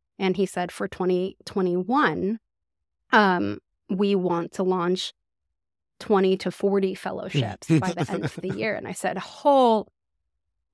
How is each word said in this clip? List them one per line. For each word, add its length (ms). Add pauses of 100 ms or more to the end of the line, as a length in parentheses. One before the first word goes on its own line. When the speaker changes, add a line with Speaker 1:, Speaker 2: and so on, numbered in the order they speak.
(180)
Speaker 1:
And 180
he 80
said, 260
"For 180
twenty 480 (100)
twenty-one, 920 (720)
um, 480 (280)
we 260
want 380
to 100
launch 520 (840)
twenty 380
to 140
forty 440
fellowships 720
by 240
the 180
end 140
of 120
the 120
Speaker 2:
<laughs> 80
Speaker 1:
year." 180
And 120
I 60
said, 260
"Hol-, 720 (840)